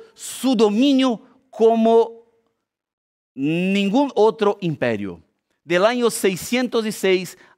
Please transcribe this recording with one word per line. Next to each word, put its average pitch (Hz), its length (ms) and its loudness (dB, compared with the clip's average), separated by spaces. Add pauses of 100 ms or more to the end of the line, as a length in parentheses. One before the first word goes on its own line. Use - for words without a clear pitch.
(140)
su - 400 -4
dominio 240 680 2 (300)
como 226 720 2 (1120)
ningún 190 800 0
otro 208 460 0
imperio. 107 600 -4 (420)
Del 175 220 0
año 240 240 0
seiscientos 220 720 -2
y 214 80 -6
seis 190 460 -2 (200)